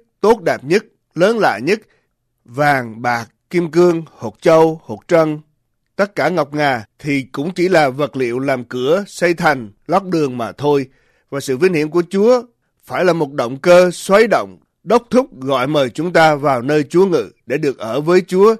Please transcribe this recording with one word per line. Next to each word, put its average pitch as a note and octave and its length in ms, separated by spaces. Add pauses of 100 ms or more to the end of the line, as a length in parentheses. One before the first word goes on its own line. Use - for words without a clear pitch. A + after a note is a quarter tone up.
(200)
tốt G#3 220
đẹp B2+ 220
nhất, E3+ 200 (300)
lớn G#3 240
lạ B2+ 240
nhất, G3 180 (640)
vàng, B2 580
bạc, A#2 240 (240)
kim F3 200
cương, E3 400
hột A2 300
châu, D#3+ 440
hột G#2 140 (100)
trân, D#3 320 (580)
tất G3 160
cả C#3+ 140
ngọc D3+ 260
ngà C#3 300 (140)
thì C#3+ 240
cũng D3+ 320
chỉ F3 140
là D#3 200
vật C#3 280
liệu B2 220
làm C3 260
cửa, C3+ 420
xây F3 280
thành, C#3 360 (160)
lót F#3+ 180
đường D3+ 340
mà A2 140
thôi. C#3+ 340 (440)
Và C#3 100
sự C3 160
vinh F#3 160
hiển D3+ 180
của E3+ 200
Chúa A#3 320 (420)
phải D3 200
là F3+ 80
một D#3 200
động C3+ 260
cơ F3+ 320
xoáy G3 360
động, G#2 320 (260)
đốc D3 260
thúc A#3+ 300
gọi C3 260
mời C#3+ 240
chúng E3+ 220
ta D#3+ 220
vào C3+ 280
nơi D3 220
Chúa F3 220
ngự C#3 240 (160)
để B2+ 120
được D3 200
ở A2+ 220
với F3 260
Chúa, G3+ 340